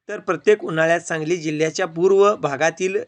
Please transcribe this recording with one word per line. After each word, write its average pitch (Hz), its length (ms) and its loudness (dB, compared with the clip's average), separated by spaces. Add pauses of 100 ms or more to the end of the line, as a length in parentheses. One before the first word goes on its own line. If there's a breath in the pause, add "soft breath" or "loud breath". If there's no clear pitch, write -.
तर 208 100 -8
प्रत्येक 208 460 0
उन्हाळ्यात 165 360 0
सांगली 165 360 -4
जिल्ह्याच्या 156 500 -4
पूर्व 196 480 4
भागातील 160 640 -2 (100)